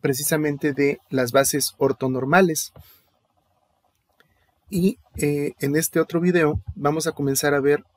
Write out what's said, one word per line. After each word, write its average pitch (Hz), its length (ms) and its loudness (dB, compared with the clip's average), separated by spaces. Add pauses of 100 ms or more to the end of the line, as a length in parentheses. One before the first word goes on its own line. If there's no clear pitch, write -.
precisamente 147 720 -2
de 143 260 0 (100)
las 127 220 -2
bases 135 460 2
ortonormales. 135 960 0 (2000)
Y, 190 300 0 (160)
eh, 147 460 -2
en 143 160 0
este 165 240 0
otro 165 180 -2
video 170 420 2 (140)
vamos 156 320 -2
a 156 60 -4
comenzar 143 400 0
a 143 80 0
ver 147 240 0 (120)